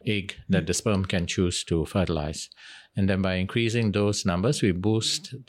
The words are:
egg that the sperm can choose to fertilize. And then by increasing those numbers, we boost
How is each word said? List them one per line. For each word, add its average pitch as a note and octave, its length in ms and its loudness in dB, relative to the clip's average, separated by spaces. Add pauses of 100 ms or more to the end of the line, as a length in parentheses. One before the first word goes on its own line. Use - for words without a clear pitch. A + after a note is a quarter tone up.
egg G2+ 300 -2 (160)
that F2+ 160 4
the F2+ 80 0
sperm G2 300 0
can F2+ 220 -2
choose F2+ 380 0
to D#2+ 220 0
fertilize. D#2+ 640 -2 (480)
And G2 120 2
then F#2+ 120 2
by F#2 120 0
increasing A2 580 0
those G2+ 320 0
numbers, F#2+ 380 0
we G2+ 100 4
boost G#2+ 600 -2 (140)